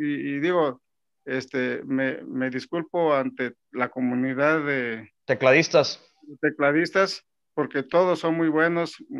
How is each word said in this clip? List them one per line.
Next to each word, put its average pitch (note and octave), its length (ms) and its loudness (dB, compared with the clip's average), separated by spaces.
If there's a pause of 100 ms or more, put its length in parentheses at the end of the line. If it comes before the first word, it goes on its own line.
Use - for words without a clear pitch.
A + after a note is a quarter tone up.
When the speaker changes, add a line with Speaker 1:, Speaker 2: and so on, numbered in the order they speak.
Speaker 1:
y C#3+ 360 -4
digo, D#3 400 0 (440)
este, C3 600 -4
me, C3+ 400 -2
me C3 260 -4
disculpo D#3+ 640 -2
ante B2+ 400 -2 (160)
la B2 180 -4
comunidad C3 800 0
de A#2+ 420 -4 (160)
Speaker 2:
Tecladistas. C3+ 800 4 (360)
Speaker 1:
tecladistas, D3+ 840 0 (300)
porque C#3 300 -2
todos F3 340 2
son E3 180 -2
muy E3 120 0
buenos, E3 480 0 (240)